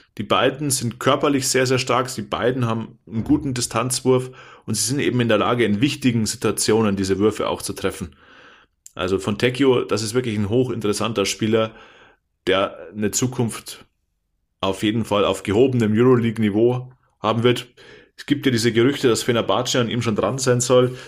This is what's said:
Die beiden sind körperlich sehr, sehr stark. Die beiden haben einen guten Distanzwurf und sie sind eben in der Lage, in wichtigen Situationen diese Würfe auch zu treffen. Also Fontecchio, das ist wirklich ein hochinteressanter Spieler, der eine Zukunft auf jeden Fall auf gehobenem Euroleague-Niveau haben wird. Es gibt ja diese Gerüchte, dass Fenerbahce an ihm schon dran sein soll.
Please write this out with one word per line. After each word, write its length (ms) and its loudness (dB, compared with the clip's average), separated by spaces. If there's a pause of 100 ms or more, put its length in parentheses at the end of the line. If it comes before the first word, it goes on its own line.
(180)
Die 60 -6
beiden 460 0
sind 300 -4
körperlich 480 0
sehr, 180 2
sehr 140 2
stark. 340 -2
Die 80 -8
beiden 440 -2
haben 420 -6
einen 160 -6
guten 300 0
Distanzwurf 800 0 (340)
und 100 -4
sie 100 -2
sind 140 -2
eben 220 2
in 80 2
der 80 4
Lage, 280 2
in 160 0
wichtigen 440 0
Situationen 720 0
diese 220 0
Würfe 300 2
auch 140 -4
zu 120 -8
treffen. 420 -8 (800)
Also 260 -2
Fontecchio, 680 0
das 180 -2
ist 100 -6
wirklich 240 -2
ein 120 -2
hochinteressanter 760 -2
Spieler, 460 0 (720)
der 320 0 (180)
eine 160 -2
Zukunft 760 -6 (720)
auf 240 -4
jeden 220 0
Fall 200 2
auf 180 0
gehobenem 500 2
Euroleague-Niveau 960 2 (280)
haben 240 0
wird. 240 2 (500)
Es 80 -18
gibt 200 0
ja 60 2
diese 220 2
Gerüchte, 340 2
dass 160 2
Fenerbahce 560 0
an 100 0
ihm 120 -2
schon 160 -2
dran 200 -2
sein 220 2
soll. 360 4 (120)